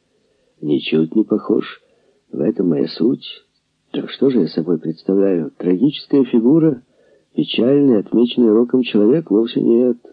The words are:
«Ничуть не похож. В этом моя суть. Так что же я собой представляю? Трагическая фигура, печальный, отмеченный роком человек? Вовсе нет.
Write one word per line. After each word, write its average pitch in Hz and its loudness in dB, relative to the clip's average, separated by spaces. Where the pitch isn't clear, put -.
«Ничуть 82 -2
не 107 2
похож. - -4
В - -12
этом 98 -2
моя 139 -2
суть. - -4
Так - -10
что - -2
же 123 0
я 78 0
собой 80 -4
представляю? 90 -2
Трагическая 127 0
фигура, 131 2
печальный, 139 2
отмеченный 117 2
роком 123 2
человек? 120 2
Вовсе 113 0
нет. 120 2